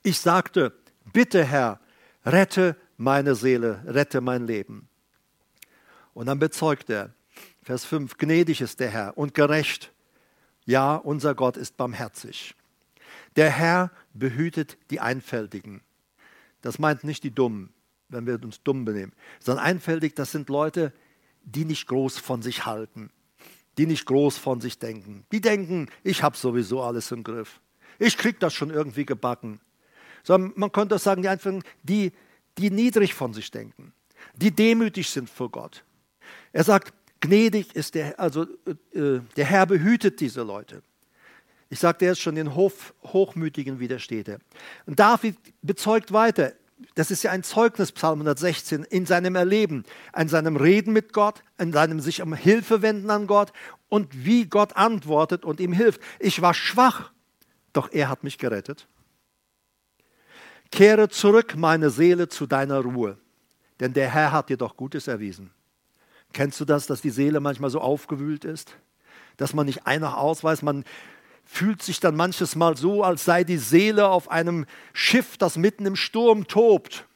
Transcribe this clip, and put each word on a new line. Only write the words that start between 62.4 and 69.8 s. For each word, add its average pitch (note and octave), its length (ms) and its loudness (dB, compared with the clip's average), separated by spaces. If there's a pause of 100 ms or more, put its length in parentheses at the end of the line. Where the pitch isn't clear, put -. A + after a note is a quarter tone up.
deiner C#3 320 -2
Ruhe, B2 400 -4 (600)
denn B2+ 120 -4
der C3+ 180 0
Herr D3+ 200 2
hat D3 180 -2
dir C3 80 -2
doch A#2+ 200 -6
Gutes C#3 320 -10
erwiesen.“ G2+ 420 -10 (840)
Kennst C#3 280 -4
du D3 40 -4
das, D3 220 0
dass C3+ 140 -4
die D3 100 -2
Seele C#3+ 300 0
manchmal C#3 300 -4
so D3 100 -4
aufgewühlt D3 640 -6
ist, - 340 -14 (580)
dass C#3 160 -4
man D3 140 0
nicht C3 220 -6